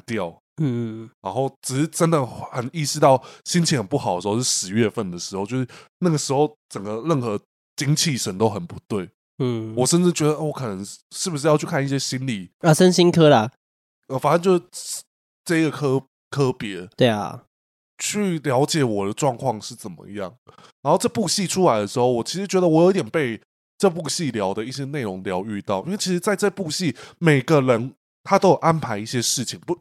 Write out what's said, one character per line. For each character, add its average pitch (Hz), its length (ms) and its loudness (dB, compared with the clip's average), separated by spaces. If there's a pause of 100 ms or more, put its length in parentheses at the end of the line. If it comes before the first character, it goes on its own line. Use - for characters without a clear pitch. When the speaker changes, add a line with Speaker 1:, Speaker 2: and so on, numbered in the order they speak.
Speaker 1:
掉。 95 320 -6 (240)
Speaker 2:
嗯。 117 480 -4 (100)
Speaker 1:
然 95 140 -8
后 131 180 -2 (120)
只 131 160 -4
是 156 80 0
真 165 240 0
的 151 120 2
很 123 480 -8
意 160 140 -4
识 147 140 -6
到 139 200 6 (260)
心 175 200 2
情 156 140 0
很 101 80 -4
不 143 100 -2
好 104 200 -2
的 90 40 -6
时 98 60 -4
候， 104 100 2
是 127 60 0
十 101 260 -2
月 107 180 2
份 101 220 -4
的 87 80 -8
时 87 180 -10
候， 98 120 -4
就 123 120 -4
是 123 80 -4 (300)
那 175 140 2
个 156 40 2
时 143 160 -4
候 147 240 0 (140)
整 104 140 -12
个 107 240 -8
任 160 120 2
何 110 200 -4 (360)
精 147 200 0
气 151 200 0
神 104 220 -6
都 110 100 2
很 101 200 -4
不 95 80 -16 (120)
对。 95 220 -6 (300)
Speaker 2:
嗯。 113 360 -4
Speaker 1:
我 120 80 2
甚 170 200 4
至 175 100 4
觉 151 140 0
得， 151 60 2
哦， 147 100 -6
我 151 80 -4
可 135 160 -8
能 98 180 -8 (240)
是 - 180 -8
不 170 80 -4
是 143 120 -2
要 151 100 6
去 160 80 -6
看 151 180 -2
一 139 40 -4
些 135 100 -2
心 131 300 -6
理 98 320 -6
Speaker 2:
啊， 165 120 4
身 185 220 6
心 175 180 6
科 165 180 6
啦。 120 200 6 (600)
Speaker 1:
呃， 131 100 -4
反 147 200 2
正 - 40 -4
就 180 280 4
是 - 300 -12 (420)
这 160 200 0
个 151 80 0
科， 135 320 0 (260)
科 135 240 0
别。 95 420 -10
Speaker 2:
对 135 120 4
啊。 107 380 -4 (520)
Speaker 1:
去 196 420 -2
了 135 260 2
解 151 180 0
我 104 220 0
的 101 80 -4
状 127 240 -2
况 117 240 -4
是 - 140 -14
怎 107 160 -14
么 85 180 -20
样。 98 240 -10 (480)
然 139 100 0
后 180 60 4
这 233 100 0
部 226 200 -4
戏 185 180 -2
出 185 200 2
来 123 140 6
的 104 80 0
时 127 120 -4
候， 123 120 4
我 117 120 0
其 - 100 -8
实 190 140 -6
觉 185 120 0
得 175 80 4
我 160 160 6
有 180 80 8
点 170 180 -2
被 123 300 -2 (380)
这 202 100 4
部 165 220 -2
戏 151 220 -2
聊 98 220 -2
的 107 120 -6
一 127 60 -10
些 131 140 -8
内 139 180 -6
容 95 200 -6
疗 95 220 -4
愈 104 160 -6
到， 95 240 -2
因 165 60 -6
为 202 60 -4
其 - 80 -6
实 180 140 0
在 202 160 0
这 202 140 0
部 185 200 -4
戏， 147 260 -2 (240)
每 151 220 4
个 143 200 4
人 127 320 2 (300)
他 196 160 2
都 190 100 6
有 147 60 8
安 160 240 2
排 117 180 -4
一 107 80 -8
些 196 160 -2
事 - 240 -2
情， 92 220 -8
不， 175 140 -4